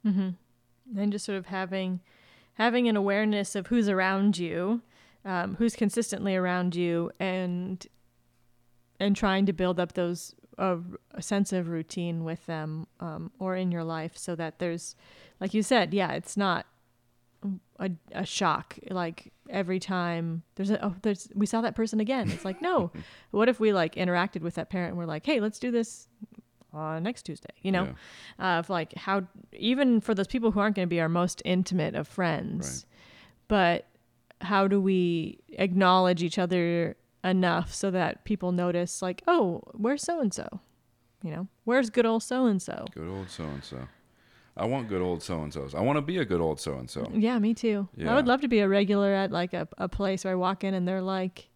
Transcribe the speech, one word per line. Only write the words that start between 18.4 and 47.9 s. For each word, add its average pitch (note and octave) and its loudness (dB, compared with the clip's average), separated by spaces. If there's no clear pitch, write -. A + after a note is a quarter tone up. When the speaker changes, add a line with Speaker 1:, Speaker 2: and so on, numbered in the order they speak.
Speaker 1:
Like, E3+ -6
every F#3 -2
time E3+ -2
there's G3 -2
a, - 0
"Oh, F#3 -2
there's, G3+ -2
we G3+ 4
saw A3+ 0
that A3+ -2
person A3 0
again." A#3 0
It's - -8
like, F#3+ -6
no. D4+ 2
Speaker 2:
<laughs> - -20
Speaker 1:
What A3+ 4
if A#3+ 0
we, G#3+ 4
like, E3+ 2
interacted F3+ 0
with E3+ -6
that E3 -6
parent F3 -2
and F3 -6
we're E3+ -6
like, D#3 -6
"Hey, C#4 2
let's A3 -2
do B3 -2
this, - -2
uh, D#3 -6
next A3 -6
Tuesday," - -14
you F#3+ -2
know? F#3 0
Speaker 2:
Yeah. F3+ 0
Speaker 1:
Uh, E3 2
of, E3+ -6
like, E3+ -2
how, G3 -2
even B3 4
for G#3+ 0
those G3 0
people A3+ 2
who G3+ 0
aren't G#3 2
gonna F#3 0
be E3+ 2
our D#3+ 2
most F3 0
intimate F#3 2
of D3+ -2
friends, C#3+ -4
Speaker 2:
Right. - -20
Speaker 1:
but F3+ 4
how G3 4
do G3+ 4
we F3+ 2
acknowledge F#3 6
each F3 0
other E3+ 2
enough F3+ 2
so G3 -2
that F3+ 0
people F3+ -2
notice, F3 0
like, F3+ -6
"Oh, B3 2
where's B3+ -2
so-and-so?" D4+ -2
You E3 -6
know, E3+ -8
"Where's A#3+ 4
good A#3 4
old A3+ 2
so-and-so?" A#3+ 0
Speaker 2:
Good D#2+ -8
old F#2+ -8
so-and-so. C#2 -8
I F#2 -2
want B2 -2
good F#2+ 0
old F2+ 0
so-and-sos. D2+ -6
I F2 0
wanna C#3+ 2
be F3 -4
a D3 0
good F#2+ 2
old D#2+ 0
so-and-so. C2 -6
Speaker 1:
Yeah, A3+ 2
me A3 2
too. G#3 0